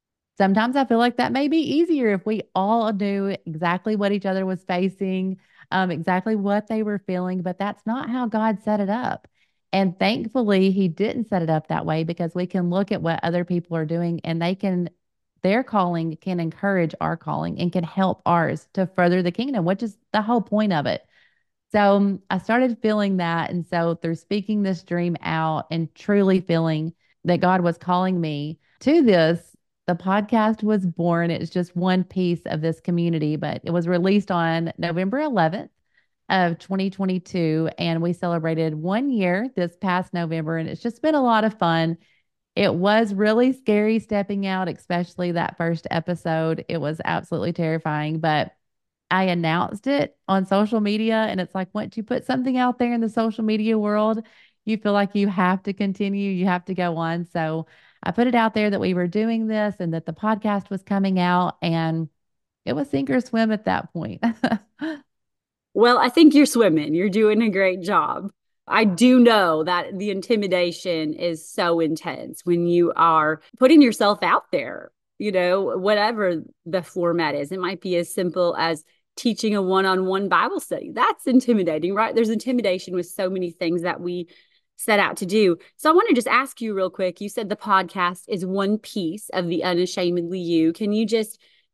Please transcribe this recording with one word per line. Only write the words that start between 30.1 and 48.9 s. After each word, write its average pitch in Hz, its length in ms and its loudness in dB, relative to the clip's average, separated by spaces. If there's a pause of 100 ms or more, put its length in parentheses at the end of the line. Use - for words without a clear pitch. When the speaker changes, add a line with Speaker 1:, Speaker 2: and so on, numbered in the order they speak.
Speaker 1:
was 208 240 0
born. 170 460 0
It's - 180 -6
just 175 240 -4
one 185 300 2
piece 175 420 -2
of 156 140 -4
this 160 200 -2
community, 165 540 0
but 151 300 -6
it - 80 -4
was 170 160 0
released 190 420 2
on 170 480 0
November 185 400 -4
eleventh 214 540 0 (580)
of 175 280 2
twenty 190 300 -4
twenty-two, 175 880 -2
and 165 240 -4
we 175 140 -2
celebrated 165 600 -2
one 196 360 -4
year 202 460 -2
this 175 200 -4
past 185 380 -2
November, 165 420 -4
and 160 140 -6
it's - 100 -10
just 233 220 -8
been 311 120 2
a 285 80 2
lot 226 220 4
of 220 140 -2
fun. 165 400 0 (580)
It 196 180 2
was 202 380 2
really 220 400 2
scary 214 460 2
stepping 202 480 -4
out, 185 220 -2
especially 175 640 -4
that 170 260 -4
first 165 320 -4
episode. 160 760 -2
It 165 140 -4
was 151 240 -4
absolutely 165 480 -4
terrifying, 156 680 -4
but 156 340 0 (560)